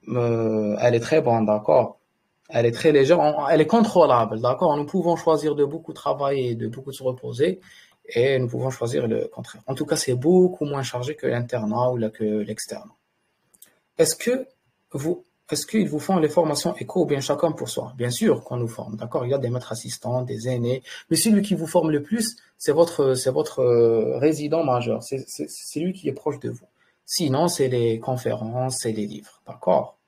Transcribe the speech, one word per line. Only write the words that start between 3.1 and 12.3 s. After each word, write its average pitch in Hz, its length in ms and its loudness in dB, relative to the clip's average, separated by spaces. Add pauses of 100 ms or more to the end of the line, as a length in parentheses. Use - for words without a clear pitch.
on, 151 280 2
elle 156 140 6
est 151 160 4
contrôlable, 127 640 4
d'accord. 139 360 2
Nous 147 80 -4
pouvons 170 300 0
choisir 156 400 0
de 147 100 4
beaucoup 151 280 -8
travailler, 139 640 -2
de 113 120 -6
beaucoup 135 240 -10
se 131 120 -14
reposer, 127 480 -2 (580)
et 131 280 2
nous 127 100 0
pouvons 123 220 -4
choisir 123 380 -2
le 113 120 0 (160)
contraire. - 300 -16
En 139 80 -6
tout 139 120 -4
cas, 160 100 -2
c'est 127 220 -2 (100)
beaucoup 180 380 4
moins 143 180 -4
chargé 127 320 -6
que 143 100 -10
l'internat 120 680 -2
ou 127 60 -2
là, 110 120 -2
que 110 160 -6 (220)